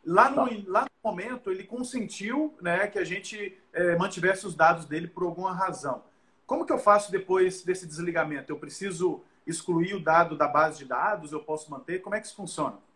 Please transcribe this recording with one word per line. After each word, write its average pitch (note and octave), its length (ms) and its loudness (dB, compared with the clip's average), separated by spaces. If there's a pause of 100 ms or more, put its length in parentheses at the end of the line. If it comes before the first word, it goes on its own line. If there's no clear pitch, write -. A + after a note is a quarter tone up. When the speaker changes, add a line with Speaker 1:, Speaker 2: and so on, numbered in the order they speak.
Speaker 1:
Lá G3 220 8
no, C4+ 180 2
Speaker 2:
Tá. A#3 100 -4 (100)
Speaker 1:
lá F#3+ 160 2
no B3 280 -6
momento, G3+ 400 -8
ele F#3 140 -6
consentiu, B3 960 -4
né, F3+ 280 0
que G3+ 100 -6
a F3+ 60 0
gente, G3 520 -8 (160)
é, F3 240 2
mantivesse F#3+ 500 0
os E3+ 80 -8
dados E3 300 6
dele D#3+ 220 -6
por F3 160 -8
alguma F3+ 280 -2
razão. E3 520 -4 (440)
Como D#4 200 -2
que - 80 0
eu - 40 0
faço G#3 320 6
depois F#3 520 2
desse F3 240 -4
desligamento? D#3 680 -4
Eu D3 60 -6
preciso E3+ 640 -4 (240)
excluir F3 480 0
o F#3+ 60 -4
dado D#3+ 360 4
da D3 100 2
base D3+ 340 2
de C#3 40 -14
dados? D3+ 480 -2
Eu D3+ 80 -6
posso D#3 300 -8
manter? E3+ 320 -8
Como G3 120 -6
é E3 60 -4
que - 60 -16
isso - 100 -18
funciona? D#3+ 380 -6 (220)